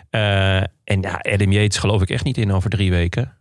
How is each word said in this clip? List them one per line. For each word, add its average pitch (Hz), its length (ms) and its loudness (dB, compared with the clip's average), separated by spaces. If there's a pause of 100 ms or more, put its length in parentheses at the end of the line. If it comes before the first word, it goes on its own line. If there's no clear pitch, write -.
Eh, 98 480 0
en 95 440 -2
ja, 95 200 -6
Adam 98 300 2
Yates 104 260 2
geloof 104 240 0
ik 92 80 0
echt - 140 -2
niet 131 140 -2
in 101 160 0
over 92 160 0
drie 92 220 0
weken. 87 500 -2